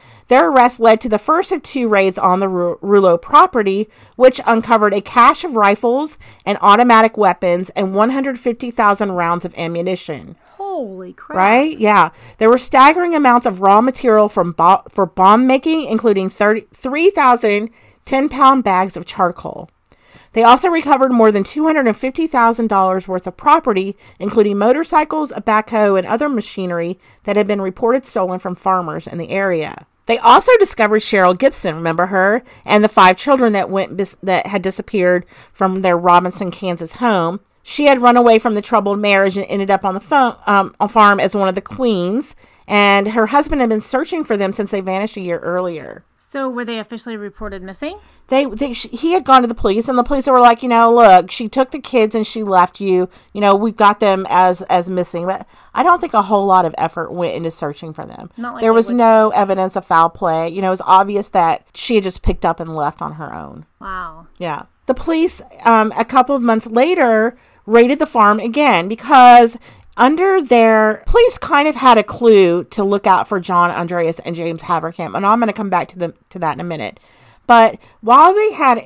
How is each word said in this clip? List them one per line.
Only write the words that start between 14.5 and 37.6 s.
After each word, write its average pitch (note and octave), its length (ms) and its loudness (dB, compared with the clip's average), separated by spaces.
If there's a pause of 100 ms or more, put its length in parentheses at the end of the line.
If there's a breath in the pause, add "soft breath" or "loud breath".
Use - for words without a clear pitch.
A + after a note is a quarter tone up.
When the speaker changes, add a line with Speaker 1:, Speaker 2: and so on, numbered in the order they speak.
Speaker 1:
bo-, F3+ 360 2
for F#3+ 180 -2
bomb G#3 400 4
making, C#4+ 380 -2
including G#3+ 440 -2
thirty, G#3+ 460 -2
three D4+ 360 -2
thousand A#3 600 0 (340 soft breath)
ten-pound C4+ 600 0
bags F#3+ 320 -2
of F3+ 100 -14
charcoal. - 640 -6 (640 soft breath)
They A3 80 0
also B3 260 4
recovered C4+ 420 0
more A3+ 220 4
than G3+ 100 0
two D4+ 240 -6
hundred D#4 200 0
and G#3+ 100 -2
fifty C4+ 300 -6
thousand A#3 420 0
dollars F#3+ 400 -2
worth F3+ 180 -8
of F3+ 120 -14
property, A3 580 0 (240 soft breath)
including G#3 380 0
motorcycles, D4+ 720 -2
a - 80 -12
backhoe, G#3+ 560 0
and F#3 100 -2
other D4 220 -4
machinery F3+ 720 -8 (260 soft breath)
that G3 120 -2
had G#3 100 0
been G3+ 160 -4
reported A#3 420 -2
stolen F#3 340 -6
from F3+ 160 -10
farmers E3+ 520 -4
in - 100 -14
the E3+ 140 -10
area. F3+ 560 -4 (200)
They A#3 120 -2
also D4+ 400 6
discovered G#3+ 420 0
Cheryl F#3 380 2
Gibson, G3 360 -2
remember E3 320 -4
her, G3 360 0 (220 soft breath)
and G#3 180 2
the G#3+ 60 2
five F#3 280 4
children B3+ 360 0
that G3 180 -4
went F#3+ 260 -6
bis-, G3 260 -8
that F#3 240 -2
had F#3+ 160 -6
disappeared F3+ 600 -2 (280 soft breath)
from F#3+ 300 -4
their F3+ 160 0
Robinson, F3+ 520 0
Kansas F3 440 -10
home. G3 460 -2 (220)